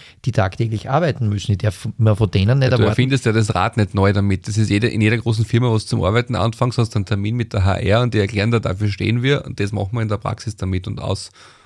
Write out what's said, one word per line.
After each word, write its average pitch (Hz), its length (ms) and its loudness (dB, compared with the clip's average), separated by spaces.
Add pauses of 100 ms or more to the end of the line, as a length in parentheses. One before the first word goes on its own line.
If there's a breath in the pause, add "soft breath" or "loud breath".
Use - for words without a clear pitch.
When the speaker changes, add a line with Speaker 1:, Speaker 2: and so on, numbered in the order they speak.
(260 loud breath)
Speaker 1:
die 113 60 -2
tagtäglich 107 580 -2
arbeiten 135 400 0
müssen. 104 220 -2
Ich 95 60 2
darf - 380 -4
mir 107 180 4
von 101 160 0
denen 104 280 2
nicht 135 80 2
Speaker 2:
Ja, 127 100 2
du 113 60 4
Speaker 1:
erwarten. 107 80 4
Speaker 2:
erfindest 127 340 0
ja 113 80 2
das 107 220 2
Rad 92 240 0
nicht 101 160 0
neu 101 180 4
damit. 98 340 0
Das 104 120 -2
ist 110 100 2
jede, 104 200 2
in 104 120 -2
jeder 107 160 4
großen 110 300 0
Firma, 120 240 2
wo 110 80 2
du - 0 -
zum 92 260 -2
Arbeiten 117 300 0
anfängst, 113 420 0
hast 113 140 0
du - 80 -2
einen 98 80 -2
Termin 104 300 -2
mit 113 180 -4
der 98 100 2
H 95 120 2
R 101 260 2
und 120 100 0
die 113 60 2
erklären 101 320 0
dir, 117 100 2
dafür 98 280 -4
stehen 104 340 -2
wir 139 240 0
und - 120 -12
das 101 140 -2
machen 101 200 -4
wir 117 100 -2
in 107 60 -4
der 104 100 -2
Praxis 104 380 -8
damit 92 300 -4
und 104 140 -8
aus. - 300 -6 (360 loud breath)